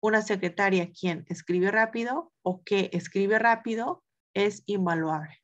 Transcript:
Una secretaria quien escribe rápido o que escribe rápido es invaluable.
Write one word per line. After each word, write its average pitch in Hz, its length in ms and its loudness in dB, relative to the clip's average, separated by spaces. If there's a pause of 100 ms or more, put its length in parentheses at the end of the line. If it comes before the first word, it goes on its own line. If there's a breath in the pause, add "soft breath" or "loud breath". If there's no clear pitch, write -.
Una 214 180 4
secretaria 190 720 0
quien 170 360 -4
escribe 180 420 0
rápido 226 640 -2 (120)
o 185 200 -4
que 196 280 0
escribe 196 460 0
rápido 226 640 0 (320)
es 208 320 0
invaluable. 160 760 -2